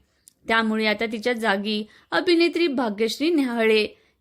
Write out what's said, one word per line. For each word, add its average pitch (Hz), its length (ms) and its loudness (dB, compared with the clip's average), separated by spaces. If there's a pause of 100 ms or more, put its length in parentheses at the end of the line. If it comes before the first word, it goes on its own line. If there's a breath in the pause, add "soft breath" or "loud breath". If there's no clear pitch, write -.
(480)
त्यामुळे 220 380 0
आता 214 200 0
तिच्या 226 260 -4
जागी 214 540 -2 (240 soft breath)
अभिनेत्री 339 560 2
भाग्यश्री 233 640 -2
न्याहाळे 233 560 2 (340 soft breath)